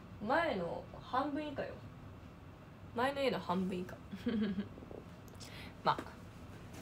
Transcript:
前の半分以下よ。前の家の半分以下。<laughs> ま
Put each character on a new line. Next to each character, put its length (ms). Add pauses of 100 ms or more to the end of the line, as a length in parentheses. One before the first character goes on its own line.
(260)
前 300
の 260 (180)
半 300
分 160
以 60
下 100
よ。 100 (1200)
前 180
の 80
家 80
の 80
半 300
分 100
以 60
下。 140
<laughs> 60 (1800)
ま 140 (840)